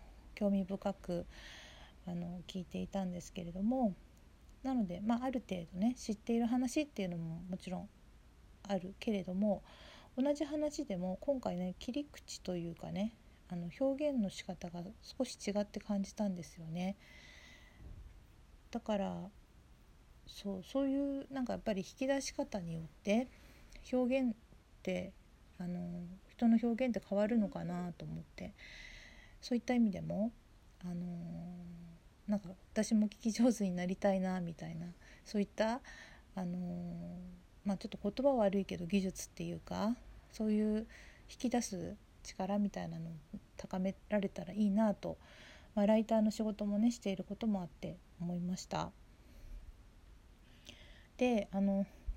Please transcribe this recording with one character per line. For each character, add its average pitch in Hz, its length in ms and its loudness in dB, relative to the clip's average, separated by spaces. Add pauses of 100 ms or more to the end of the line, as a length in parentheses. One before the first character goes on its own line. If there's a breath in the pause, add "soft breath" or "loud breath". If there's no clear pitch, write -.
(360)
興 202 160 4
味 196 140 4
深 196 280 -2
く、 175 320 -4 (800 loud breath)
あ 180 80 -6
の、 175 340 -6
聞 - 120 -8
い 175 60 -6
て 185 160 -6
い 185 60 -4
た 196 160 -2
ん 180 80 -2
で 175 80 -6
す - 140 -14
け 175 120 -8
れ 170 60 -6
ど 185 100 -6
も、 233 320 2 (680)
な 262 100 0
の 240 120 4
で、 175 160 -6
ま 233 200 2
あ、 254 40 -4
あ 262 60 2
る 247 160 -2
程 180 260 -4
度 185 60 -6
ね、 233 180 4
知 - 160 -4
っ - 20 0
て - 180 -2
い 233 60 4
る 233 80 4
話 254 340 2
っ 294 60 -2
て - 140 -6
い 190 40 0
う 180 40 -2
の 175 80 -4
も 165 320 -4
も 185 80 -4
ち - 120 -10
ろ 180 100 -4
ん 190 100 -10 (760)
あ 196 140 0
る 185 220 -4
け - 120 0
れ 202 120 2
ど 180 100 -4
も、 196 300 4 (540 loud breath)
同 277 160 4
じ 294 120 2
話 302 400 0
で 202 100 -2
も 185 240 -2
今 269 220 2
回 180 160 0
ね、 180 200 0
切 - 140 -6
り 285 180 -2
口 - 320 -14
と 185 140 -2
い 170 160 -2
う 165 40 -8
か - 160 -8
ね、 190 220 -2 (360 soft breath)
あ 180 80 -6
の、 175 120 -4 (100)
表 269 320 2
現 269 100 2
の 190 80 2
仕 - 160 -10
方 180 240 -6
が 175 120 -8 (200)
少 - 240 -2
し - 200 -12
違 208 140 2
っ 208 60 2
て - 160 -8
感 202 220 0
じ - 120 -8
た 208 120 0
ん 190 80 0
で 175 80 -8
す - 120 -14
よ 165 120 -14
ね。 180 280 -2 (1800 loud breath)
だ 233 80 -4
か 214 180 0
ら、 185 320 -2 (960)
そ 196 340 -6
う、 175 40 -12
そ 269 200 0
う 277 40 2
い 277 340 0
う、 277 120 -12
な 269 80 -4
ん 247 40 0
か、 202 80 -2
や 185 60 -4
っ - 20 -10
ぱ 220 120 0
り 190 80 0
引 - 160 -10
き 262 100 0
出 277 140 2
し - 100 -6
方 269 300 -4
に 165 140 -6
よ 165 60 -6
っ - 20 -8 (200)
て 226 240 4 (640 loud breath)
表 254 300 4
現 247 100 4
っ - 40 -4 (480)
て、 185 280 -2 (460)
あ 180 100 -6
の、 175 360 -6 (260)
人 - 180 4
の 226 140 10
表 233 240 2
現 247 100 2
っ 196 40 2
て - 80 -6
変 196 100 2
わ 208 100 6
る 240 100 4
の 202 120 6
か 170 160 -4
な 175 280 -2
と - 120 -10
思 160 160 -6
っ - 20 -14 (120)
て、 196 180 -10 (880 loud breath)
そ - 120 -2
う 240 40 2
い 226 40 2
っ - 20 -20
た 247 120 2
意 247 40 6
味 220 120 8
で 175 100 -4
も、 180 300 0 (520)
あ 180 100 -4
の、 - 20 -4 (1300)
な 208 100 4
ん - 20 2
か 175 100 -8 (240)
私 220 220 4
も 214 120 6
聞 - 20 0 (100)
き 226 120 0
上 233 220 6
手 208 100 0
に 190 80 2
な 175 140 0
り 185 100 0
た 196 180 4
い 190 60 4
な 185 220 2
み 170 120 -4
た 160 160 -10
い 165 60 -8
な、 165 120 -8 (380 loud breath)
そ - 120 -2
う 202 40 4
い 196 40 4
っ - 20 -20
た、 226 340 2 (540 loud breath)
あ 185 100 -4
の 175 120 -4
ー、 - 20 -4 (1040)
ま 196 120 2
あ - 20 -10
ち - 80 -8
ょ - 20 -8
っ - 20 -8
と - 120 -8
言 208 240 0
葉 277 120 8
悪 202 220 6
い 190 60 0
け - 120 -4
ど 175 80 -4
技 190 160 4
術 185 260 -4
っ - 20 -20
て - 140 -10
い 170 100 -4
う 165 60 -6
か、 196 360 0 (360)
そ 214 160 -2
う 214 40 4
い 214 260 4
う 226 100 -4 (420 loud breath)
引 - 80 -18
き 247 120 0
出 240 120 4
す 180 340 -6 (280)
力 190 360 -2
み 202 100 4
た 180 140 -4
い 170 60 -4
な 165 100 -6
の 165 100 -6
を 165 40 -10 (440)
高 - 220 -4
め 190 160 0 (140)
ら 208 100 4
れ 190 100 2
た - 160 -6
ら 175 80 -10
い 208 140 4
い 196 40 4
な 208 240 6
と、 165 220 -6 (580 loud breath)
ま 208 80 4
あ、 - 20 6
ラ 220 120 8
イ 226 80 4
タ 226 120 4
ー 220 40 6
の 214 100 6
仕 - 100 -4
事 214 240 0
も 208 140 2
ね、 233 120 6
し - 80 -6
て 202 120 0
い 190 40 0
る 185 80 -6
こ 196 120 -6
と 226 120 -2
も 202 140 2
あ 175 40 -4
っ - 20 -12
て 180 300 -10 (240)
思 175 120 -2
い 175 60 -2
ま 180 160 0
し - 100 -10
た。 165 260 -2 (2250 loud breath)
で、 240 340 4
あ 196 100 2
の、 196 240 4 (320 loud breath)